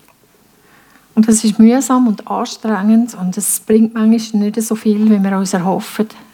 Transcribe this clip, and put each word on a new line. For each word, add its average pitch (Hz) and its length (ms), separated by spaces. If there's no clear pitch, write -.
Und 220 140
das 220 160
ist 208 140
mühsam 254 480
und 208 200
anstrengend 220 880
und 185 220
es - 240
bringt 220 340
manchmal 220 480
nicht 208 200
so 220 120
viel, 214 360
wie 202 120
wir 196 140
uns 190 160
erhoffen. 196 560